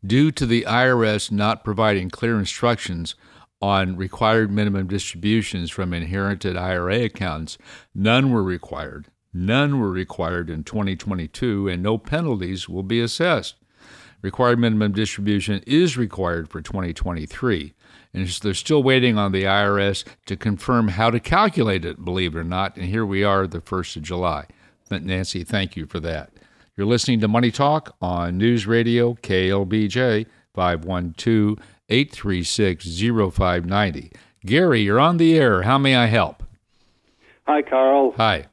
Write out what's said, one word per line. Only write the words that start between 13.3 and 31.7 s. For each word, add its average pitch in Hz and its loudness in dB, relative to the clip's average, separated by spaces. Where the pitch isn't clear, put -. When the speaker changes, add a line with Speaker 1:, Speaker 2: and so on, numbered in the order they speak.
Speaker 1:
Required 120 2
minimum 107 2
distribution 101 -2
is 151 2
required 87 -4
for 82 -10
twenty 87 -6
twenty-three." 85 -4
And 95 -4
s-, 90 -6
they're 101 -2
still 151 2
waiting 127 4
on 101 0
the 95 0
I 98 2
R 101 2
S 98 0
to 98 -6
confirm 110 0
how 104 2
to 117 0
calculate 131 0
it, 85 -10
believe 87 -2
it 82 -6
or 82 -6
not. 90 -4
And 95 -8
here 107 -2
we 98 0
are, 98 4
the 87 -6
first - -6
of 80 -10
July. 82 -4
Th-, 92 -4
Nancy, 92 -4
thank 95 -4
you 78 -8
for - -8
that. 80 -8
You're 98 -2
listening 120 2
to 107 2
Money 117 2
Talk 147 0
on 90 -2
News 113 2
Radio 117 2
K 92 0
L 98 0
B 107 0
J, 113 0
five 87 0
one 90 -4
two, 107 2